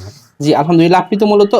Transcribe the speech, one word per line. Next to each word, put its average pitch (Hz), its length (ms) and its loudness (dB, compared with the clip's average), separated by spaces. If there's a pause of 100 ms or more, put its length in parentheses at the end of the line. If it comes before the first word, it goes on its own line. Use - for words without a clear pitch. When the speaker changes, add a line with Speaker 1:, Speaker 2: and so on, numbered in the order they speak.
Speaker 1:
ভালো। 95 160 -20 (260)
Speaker 2:
জি, 147 120 0
আলহামদুলিল্লাহ। 170 480 2
আপনি 208 140 -6
তো 214 80 -2
মূলত 202 340 0